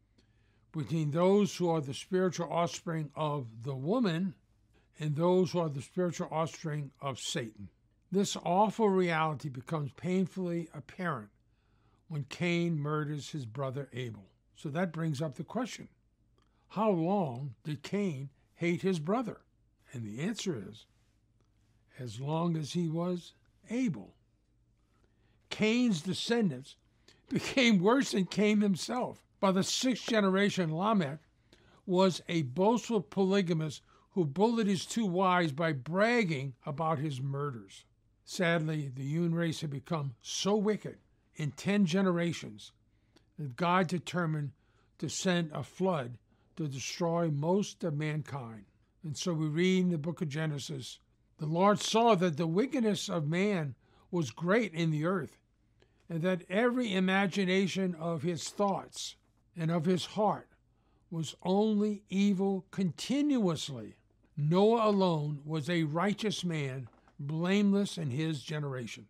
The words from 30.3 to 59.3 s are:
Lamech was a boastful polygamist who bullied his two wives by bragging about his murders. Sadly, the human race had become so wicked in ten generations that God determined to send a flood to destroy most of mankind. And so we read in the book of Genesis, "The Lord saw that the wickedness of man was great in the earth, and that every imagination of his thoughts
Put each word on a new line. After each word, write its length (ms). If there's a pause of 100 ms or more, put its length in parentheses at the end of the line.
Lamech 520 (640)
was 420
a 140
boastful 600
polygamist 800 (300)
who 140
bullied 420
his 180
two 200
wives 480
by 180
bragging 840 (100)
about 340
his 220
murders. 640 (400)
Sadly, 640
the 160
human 280
race 280
had 80
become 520
so 360
wicked 420 (360)
in 180
ten 340
generations 840 (640)
that 160
God 320
determined 640 (480)
to 100
send 440
a 100
flood 560 (380)
to 100
destroy 640
most 520
of 120
mankind. 720 (360)
And 160
so 160
we 140
read 380
in 40
the 80
book 240
of 60
Genesis, 720 (380)
"The 100
Lord 320
saw 360
that 200
the 100
wickedness 640
of 180
man 480 (360)
was 180
great 440
in 180
the 140
earth, 340 (720)
and 120
that 280
every 440
imagination 1040
of 260
his 280
thoughts 640 (400)